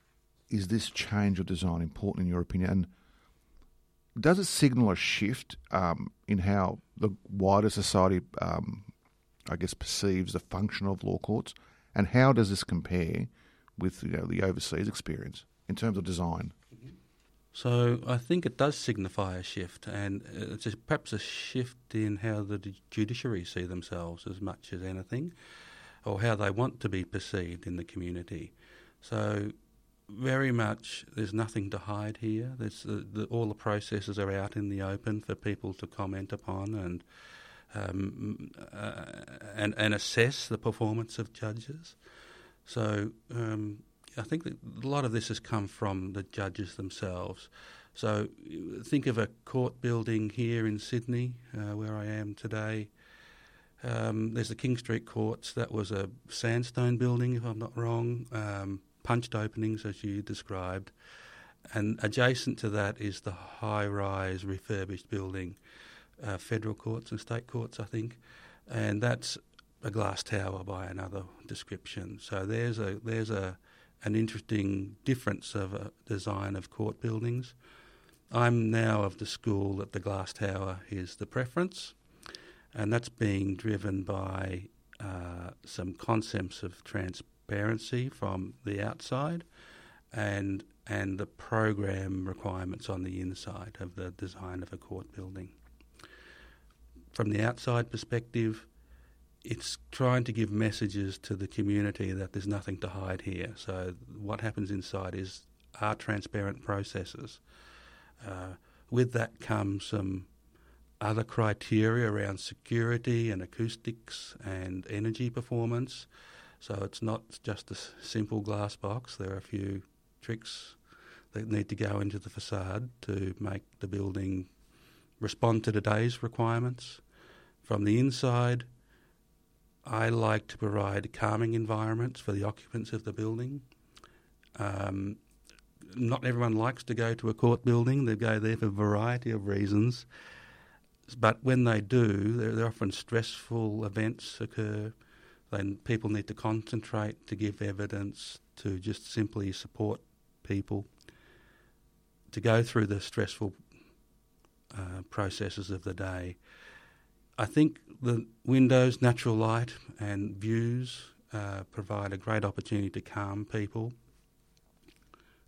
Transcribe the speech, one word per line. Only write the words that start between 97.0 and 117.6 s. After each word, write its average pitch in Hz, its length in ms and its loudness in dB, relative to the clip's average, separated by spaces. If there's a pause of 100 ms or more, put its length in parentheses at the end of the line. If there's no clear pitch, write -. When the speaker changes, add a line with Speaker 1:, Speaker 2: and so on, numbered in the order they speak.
Speaker 2:
From 107 200 0
the 104 120 2
outside 120 480 0
perspective, 117 760 -2 (800)
it's - 340 -6 (120)
trying 127 320 4
to 120 100 -2
give 107 200 2
messages 104 640 0
to - 160 -6
the 95 140 -4
community 101 640 2
that 95 220 -4
there's 98 120 -4
nothing 101 320 -2
to 98 100 -4
hide 92 340 -4
here. 95 340 -6
So 92 380 -6 (220)
what 104 260 -6
happens 104 280 -2
inside 95 460 -4
is, 95 240 -8 (400)
are 107 160 2
transparent 101 640 -4
processes. - 800 -6 (840)
Uh, 92 300 -8 (380)
with 123 220 4
that 113 260 -2
comes 101 460 0
some 95 400 -2 (760)
other 107 240 0
criteria 113 840 4
around 101 300 -2
security 117 920 0
and 92 100 -4
acoustics - 1040 -8
and 92 440 -6
energy 113 420 0
performance. 120 760 -2 (560)
So - 200 -6
it's - 180 -6
not 110 220 -2 (200)
just - 280 -6